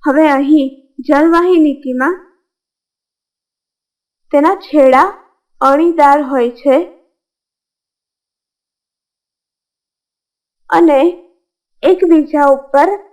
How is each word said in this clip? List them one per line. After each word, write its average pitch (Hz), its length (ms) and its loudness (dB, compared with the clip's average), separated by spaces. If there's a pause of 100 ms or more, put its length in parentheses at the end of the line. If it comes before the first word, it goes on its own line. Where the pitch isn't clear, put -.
હવે 302 240 2
અહીં 277 640 -2 (140)
જલવાહિનીકીમાં 302 1200 -2 (2000)
તેના 320 280 0
છેડા 285 640 0 (360)
અણીદાર 294 600 2
હોય 254 280 -4
છે 285 520 -4 (3750)
અને 320 580 0 (540)
એકબીજા 311 640 0
ઉપર 277 420 0 (240)